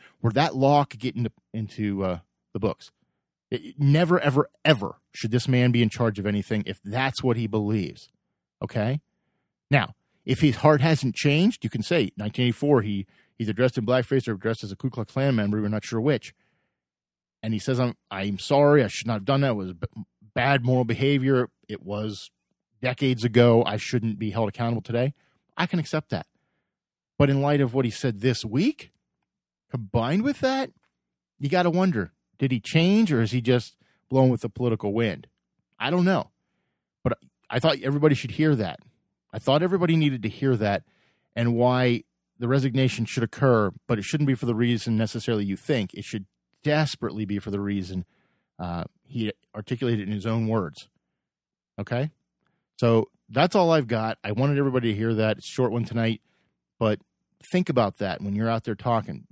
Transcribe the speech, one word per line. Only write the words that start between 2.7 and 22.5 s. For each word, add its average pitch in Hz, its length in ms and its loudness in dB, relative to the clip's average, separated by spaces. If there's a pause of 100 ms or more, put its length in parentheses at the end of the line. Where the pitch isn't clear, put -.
It, 117 300 -8
never, 156 400 4
ever, 143 280 2 (160)
ever 120 320 2 (160)
should 107 200 -6
this 123 160 0
man 123 240 4
be 117 100 4
in 110 60 4
charge 107 300 -2
of 98 80 -2
anything 104 400 -2
if 98 180 -10
that's 127 380 -4
what 120 140 0
he 113 120 -4
believes. 104 600 -4 (540)
Okay? 117 380 -4 (720)
Now, 135 240 0 (300)
if - 160 -2
his 139 160 4
heart 151 240 4
hasn't 139 360 2
changed, 160 480 2
you 113 60 -4
can 127 120 -6
say, 147 340 0
"Nineteen 107 320 -2
eighty-four, 139 340 2
he, 101 240 -6 (320)
he's 107 160 -4
dressed 127 240 0
in 107 80 -2
blackface 127 420 0
or 110 60 -2
dressed 110 280 -4
as 104 80 -10
a 98 60 -12
Ku 135 140 -6
Klux 110 220 -10
Klan 135 220 0
member, 104 260 0
we're 104 80 -2
not 107 160 -4
sure 113 160 -6
which." 135 340 -2 (1080)
And 110 120 -2
he 104 40 -2
says, 127 220 0
"I'm, 123 160 0 (140)
I'm 98 280 -4
sorry, 143 460 4
I - 40 -2
should - 180 -8
not 113 80 0
have 98 100 -6
done 139 160 2
that. 135 120 2
It 107 40 -4
was 92 160 -6
b-, 85 140 -10 (480)
bad 127 300 2
moral 127 200 2
behavior. 131 640 2 (200)
It - 140 -12
was 104 480 -8 (520)